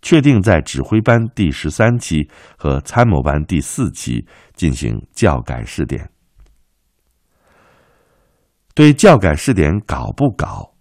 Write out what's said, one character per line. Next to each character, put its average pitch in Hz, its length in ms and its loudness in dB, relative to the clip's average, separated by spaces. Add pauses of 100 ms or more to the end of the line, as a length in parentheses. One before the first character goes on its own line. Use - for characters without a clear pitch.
确 165 180 4
定 131 220 4
在 90 200 2
指 - 200 -8
挥 107 200 -2
班 117 220 2 (120)
第 90 160 -2
十 - 180 -8
三 117 300 0
期 76 280 -4 (300)
和 69 240 -2
参 120 260 0
谋 82 140 2
班 73 240 -2
第 78 160 -2
四 - 300 -4
期 - 340 -8 (300)
进 76 180 0
行 57 260 -6 (120)
教 76 300 0
改 58 220 -10
试 65 220 -8
点。 64 240 -10 (2750)
对 151 180 6
教 160 260 6
改 87 180 2
试 127 180 -2
点 87 320 2
搞 62 280 -8
不 139 180 -2
搞 - 500 -10